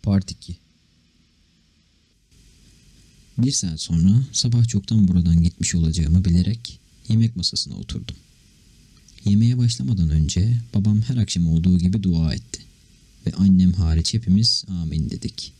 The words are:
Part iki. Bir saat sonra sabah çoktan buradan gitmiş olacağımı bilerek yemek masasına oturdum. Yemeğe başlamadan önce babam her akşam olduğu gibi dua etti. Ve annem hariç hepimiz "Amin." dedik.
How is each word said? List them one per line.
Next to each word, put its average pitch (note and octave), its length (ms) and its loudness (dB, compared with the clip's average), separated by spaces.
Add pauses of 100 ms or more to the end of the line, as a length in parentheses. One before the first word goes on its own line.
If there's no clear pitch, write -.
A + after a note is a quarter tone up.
Part G2 280 0
iki. - 260 -14 (2750)
Bir B2+ 140 0
saat D#2+ 280 -6
sonra F#2+ 520 2
sabah A#2 360 0
çoktan G#2 400 0
buradan E2+ 340 2
gitmiş - 320 -2
olacağımı E2 500 0
bilerek F2 560 -2 (280)
yemek A2+ 280 0
masasına - 380 -6
oturdum. - 420 -12 (1080)
Yemeğe A2+ 340 2
başlamadan A2+ 520 0
önce F2+ 500 0 (140)
babam G#2 280 2
her B2 140 -4
akşam F2+ 300 0
olduğu E2+ 320 2
gibi F#2 240 0
dua E2 320 0
etti. - 260 -12 (640)
Ve - 60 -4
annem F#2 400 4
hariç D#2+ 420 0
hepimiz G#2+ 540 0
"Amin." D#2+ 420 -4
dedik. - 500 -12